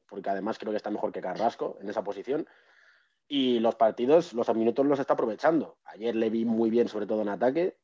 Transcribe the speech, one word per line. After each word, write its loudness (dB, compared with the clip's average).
porque -8
además -2
creo -6
que -2
está -6
mejor -4
que -8
Carrasco -4
en -10
esa -4
posición. -6
Y 2
los 2
partidos, 4
los 0
minutos 2
los 2
está 0
aprovechando. 0
Ayer -4
le 2
vi -2
muy 2
bien, 4
sobre -4
todo -2
en -2
ataque, 0